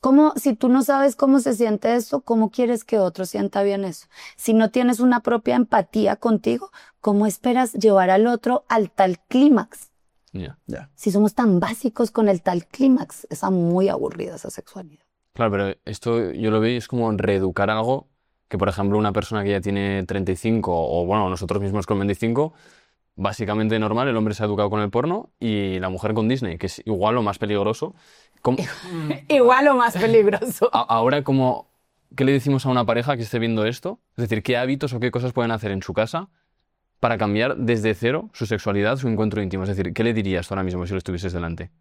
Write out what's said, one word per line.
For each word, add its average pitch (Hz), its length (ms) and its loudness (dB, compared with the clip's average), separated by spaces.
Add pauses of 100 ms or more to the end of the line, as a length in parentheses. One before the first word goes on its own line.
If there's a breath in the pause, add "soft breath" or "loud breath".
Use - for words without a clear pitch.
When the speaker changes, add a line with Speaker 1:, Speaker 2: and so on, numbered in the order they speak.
Speaker 1:
¿Cómo, 294 340 6
si 254 200 0
tú 254 140 0
no 254 140 4
sabes 277 320 2
cómo 277 240 4
se 254 140 0
siente 220 420 0
esto, 247 260 -2
cómo 220 300 0
quieres 240 320 -2
que 220 160 0
otro 185 260 0
sienta 202 380 -2
bien 202 200 0
eso? 180 240 -10 (280 loud breath)
Si - 180 -2
no 220 160 6
tienes 247 300 0
una 247 220 4
propia 240 340 0
empatía 214 600 0
contigo, 233 540 -2 (280 loud breath)
¿cómo 208 260 2
esperas 247 480 0
llevar 196 360 4
al 202 180 6
otro 247 420 0
al 220 220 0
tal 185 360 2
clímax? 254 640 2 (420)
Speaker 2:
Ya. 90 320 -10
Speaker 3:
Ya. - 300 -14
Speaker 1:
Si - 160 -2
somos 202 240 2
tan 190 240 4
básicos 226 500 -2
con 220 180 0
el 185 140 2
tal 175 240 -2
clímax, 262 640 0
es - 140 -8
muy 185 440 2
aburrida - 480 -6
esa - 140 -14
sexualidad. - 540 -18 (300)
Speaker 2:
Claro, 113 180 0
pero 98 240 -2 (100)
esto 117 460 -2
yo 110 200 -2
lo 110 80 4
veo 113 120 2
y 123 60 -2
es 113 100 -8
como 117 240 -2
reeducar 101 580 0
algo 113 380 -2 (400)
que, 104 100 -8
por 98 120 2
ejemplo, 98 300 0
una 104 140 0
persona 107 300 -4
que 101 80 -2
ya 98 100 -2
tiene 98 440 -4
treinta 95 260 -4
y 92 40 -2
cinco 110 400 -2
o, 82 300 -2
bueno, 101 240 0
nosotros 92 320 -4
mismos 101 260 -4
con 104 100 -2
veinticinco, 113 560 -2 (640 soft breath)
básicamente 107 640 -2
normal, 110 280 -2
el 117 100 -2
hombre 107 180 -2
se 110 80 -6
ha - 20 -2
educado 104 240 0
con 107 120 -2
el 104 100 -2
porno 165 480 -4
y 101 400 -2
la 92 100 -6
mujer 98 240 -4
con 110 140 0
Disney, 117 300 -2
que 95 100 -8
es - 180 -10
igual 107 320 0
o 117 60 0
más 101 160 -4
peligroso. 107 560 -2 (460 soft breath)
¿Cómo? 127 160 0
Speaker 1:
<laughs> 160 680 -8
Igual 262 420 6
o 269 60 4
más 233 200 0
peligroso. 226 760 2
Speaker 2:
A-, 113 80 2
ahora, 123 420 2
como, 135 480 0 (440)
¿qué 135 100 0
le 135 60 4
decimos 139 340 2
a 135 40 0
una 123 160 0
pareja 127 300 0
que 117 80 -6
esté 113 160 -4
viendo 113 260 0
esto? 151 340 -6 (180)
Es 117 60 -4
decir, 110 200 -2
¿qué 123 140 0
hábitos 131 360 -2
o 120 60 -6
qué 120 120 -2
cosas 123 200 -4
pueden 117 200 -2
hacer 107 200 -4
en 95 100 -4
su - 120 -10
casa 165 360 -4 (720)
para 117 180 0
cambiar 113 400 0
desde 110 380 0
cero 143 380 -4
su - 120 -6
sexualidad, 104 520 -2
su 131 100 -4
encuentro 107 340 -2
íntimo? 95 220 -4
Es 98 60 -4
decir, 92 240 -4
¿qué 113 100 -2
le 117 100 2
dirías 95 340 -2
tú - 60 -6
ahora 95 100 -4
mismo 90 220 -4
si 92 60 -8
lo 95 80 -4
estuvieses 90 340 -8
delante? 85 480 -8